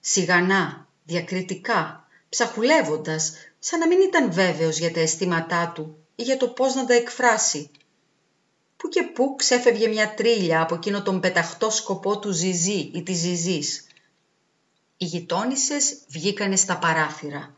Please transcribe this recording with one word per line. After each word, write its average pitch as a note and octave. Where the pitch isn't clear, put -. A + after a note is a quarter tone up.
Σιγανά, F3+
διακριτικά, F3
ψαχουλεύοντας, G#3+
σαν -
να E4
μην F4+
ήταν E4
βέβαιος E3
για E3
τα E3
αισθήματά E3+
του D#3
ή -
για C4
το B3+
πώς B3+
να B3+
τα B3
εκφράσει. A#3
Που -
και F#4
που C4+
ξέφευγε A#3+
μια G#3+
τρίλια F#3+
από E3
εκείνο G3+
τον F#3+
πεταχτό F3+
σκοπό G3+
του G#3
Ζιζί F3+
ή F3+
της F3+
Ζιζής. E3+
Οι -
γειτόνισσες G#3
βγήκανε G3
στα F#3
παράθυρα. D3+